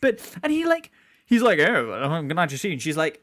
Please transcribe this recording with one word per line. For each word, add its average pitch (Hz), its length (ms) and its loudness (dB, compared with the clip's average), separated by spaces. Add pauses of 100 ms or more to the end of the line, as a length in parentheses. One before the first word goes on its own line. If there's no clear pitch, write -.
But, 262 200 0 (220)
and 302 100 0
he, 320 120 0
like, 330 260 -2 (360)
he's 240 160 4
like, 214 160 4
Oh, 147 340 2
I'm 139 360 -4
glad 160 220 -2
to 135 80 -8
see 208 100 -4
you. 190 40 -2
And 135 100 -6
she's 151 140 -4
like 160 260 -2